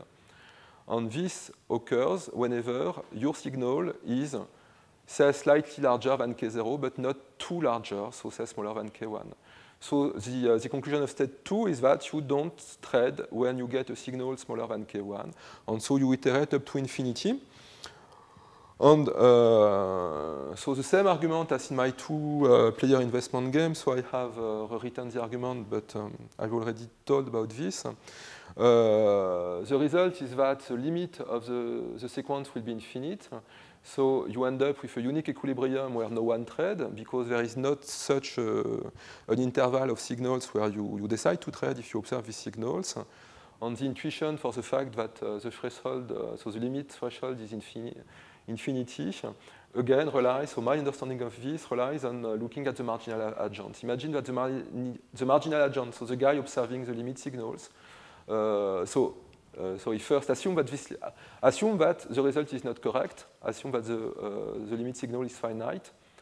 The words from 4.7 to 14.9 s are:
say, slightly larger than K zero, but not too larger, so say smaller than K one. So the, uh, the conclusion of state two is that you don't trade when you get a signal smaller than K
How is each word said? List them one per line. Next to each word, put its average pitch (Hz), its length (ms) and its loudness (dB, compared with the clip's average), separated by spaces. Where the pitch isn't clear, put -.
say, 143 240 6
slightly 147 520 2
larger 127 320 4
than 120 200 -2
K 117 120 -4
zero, 113 300 -2
but 131 220 -4
not 131 180 -2
too 175 220 -6
larger, 117 500 -2
so - 180 -12
say 113 160 -8
smaller 107 300 -6
than 107 140 -6
K 110 180 -10
one. 107 260 -10
So 143 300 2
the, 120 460 2
uh, - 20 6
the 110 120 -4
conclusion 143 340 -2
of 131 80 0
state - 340 -2
two 214 220 0
is 147 140 0
that - 300 4
you 151 80 -2
don't 147 640 -4
trade 131 480 2
when 127 300 0
you 123 80 -4
get 127 240 -2
a 123 40 -8
signal 127 400 -6
smaller 117 300 -6
than 110 200 -6
K 104 160 -6